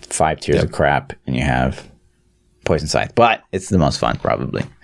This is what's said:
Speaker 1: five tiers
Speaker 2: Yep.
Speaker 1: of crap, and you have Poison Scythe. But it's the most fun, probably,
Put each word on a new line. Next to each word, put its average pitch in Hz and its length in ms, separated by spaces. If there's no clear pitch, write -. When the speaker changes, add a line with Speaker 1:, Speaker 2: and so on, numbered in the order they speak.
Speaker 1:
five 78 300
tiers 73 180
Speaker 2:
Yep. 80 80
Speaker 1:
of 82 60
crap, 71 420
and 65 100
you - 80
have 65 400
Poison 78 220
Scythe. - 280
But 117 260
it's - 180
the 95 80
most 73 220
fun, 58 220
probably, - 420